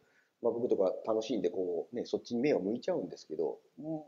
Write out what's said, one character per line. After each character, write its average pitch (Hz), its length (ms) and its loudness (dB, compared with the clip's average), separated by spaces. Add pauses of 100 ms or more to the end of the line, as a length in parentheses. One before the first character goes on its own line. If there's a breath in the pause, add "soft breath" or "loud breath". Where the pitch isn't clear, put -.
(400 soft breath)
ま 117 80 0
あ、 113 40 4
僕 120 160 0
と 107 100 4
か 92 140 4 (140)
楽 110 160 2
し 131 120 -2
い - 20 2
ん 90 60 0
で、 87 80 2
こ 87 420 -2
う、 - 20 -6
ね、 101 120 -4
そ 107 100 0
っ - 60 -4
ち - 120 -6
に 117 60 0
目 139 140 4
を 90 60 4
向 98 140 0
い 123 60 -4
ち - 100 -2
ゃ 180 40 2
う 131 80 0
ん 85 80 -6
で - 80 -12
す - 80 -20
け 78 100 -8
ど、 78 220 0 (500)